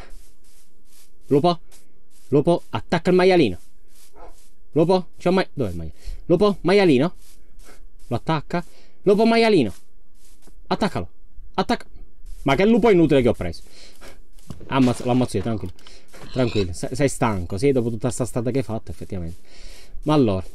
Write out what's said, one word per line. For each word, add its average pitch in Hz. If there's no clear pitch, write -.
Lupo? 165
Lupo, 151
attacca 165
il 180
maialino. 180
Lupo, 170
c'è -
un 185
mai-, 190
dov'è 123
il 87
maialino? 82
Lupo, 196
maialino? 180
Lo 123
attacca? 160
Lupo 208
maialino. 220
Attaccalo. 185
Attacca... -
Ma 139
che 190
lupo 226
inutile 160
che 120
ho 104
preso. -
Ammazz-, 123
lo 123
ammazzo 123
io, 95
tranquillo. 104
Tranquillo, 104
se-, -
sei 135
stanco, 98
sì, 135
dopo 120
tutta 117
sta 123
strada 120
che 135
hai 127
fatto, 110
effettivamente. 85
Ma 151
allora, 107